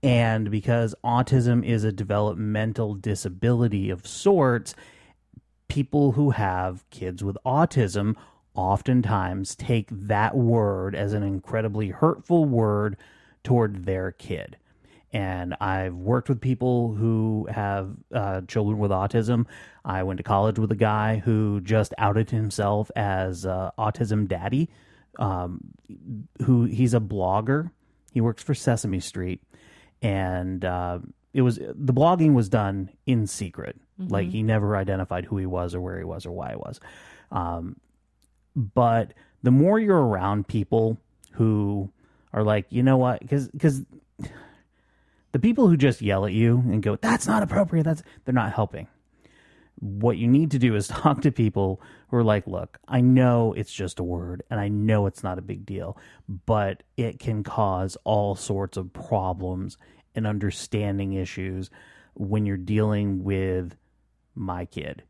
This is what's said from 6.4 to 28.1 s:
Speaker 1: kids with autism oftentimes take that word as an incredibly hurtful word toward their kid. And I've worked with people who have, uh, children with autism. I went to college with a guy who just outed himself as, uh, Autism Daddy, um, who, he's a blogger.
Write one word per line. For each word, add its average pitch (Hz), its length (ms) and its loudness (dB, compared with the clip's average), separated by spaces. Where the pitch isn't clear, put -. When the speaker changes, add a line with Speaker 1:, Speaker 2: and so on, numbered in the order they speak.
Speaker 1:
kids 92 340 -8
with 98 200 -4
autism 110 720 2
oftentimes 95 1000 0
take 113 340 -2
that 104 460 0
word 104 580 2
as 101 180 -2
an 104 120 -2
incredibly 104 640 -4
hurtful 165 560 2
word 107 520 2
toward 107 420 0
their 95 280 -4
kid. - 460 -12
And 92 480 -4
I've 95 340 -2
worked 110 340 -2
with 127 120 0
people 123 540 0
who 110 560 0
have, 98 460 -4
uh, 98 300 -2
children 104 360 -2
with 104 120 0
autism. 113 560 2
I 95 180 -4
went 95 160 -4
to - 40 -8
college 104 360 2
with 110 120 0
a 110 60 0
guy 107 420 2
who 107 440 0
just 107 340 0
outed 107 340 2
himself 104 640 0
as, 95 520 -2
uh, 92 320 -4
Autism 107 500 0
Daddy, 101 400 -2
um, 92 420 -4
who, 120 200 4
he's 117 280 2
a 120 80 4
blogger. 107 680 -2